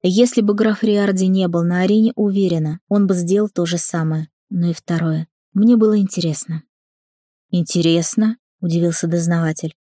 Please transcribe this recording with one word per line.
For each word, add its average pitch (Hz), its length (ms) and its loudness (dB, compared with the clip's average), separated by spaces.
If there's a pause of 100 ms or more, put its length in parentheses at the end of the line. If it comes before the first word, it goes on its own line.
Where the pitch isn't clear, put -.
Если 220 380 2
бы 208 120 2
граф 214 300 0
Риарди 202 440 0
не 190 200 0
был 170 160 -2
на 175 180 0
арене, 214 340 2
уверена, 180 720 -2
он 202 200 2
бы 185 80 2
сделал 190 340 0
то 175 160 -2
же 170 120 -4
самое. 160 520 -4 (200)
Ну 175 200 -2
и 165 40 -2
второе. 160 540 -4 (260)
Мне 226 240 4
было 214 200 4
интересно. 165 640 -4 (880)
«Интересно?» 170 880 0 (220)
удивился 170 480 -2
дознаватель. 165 680 -2 (120)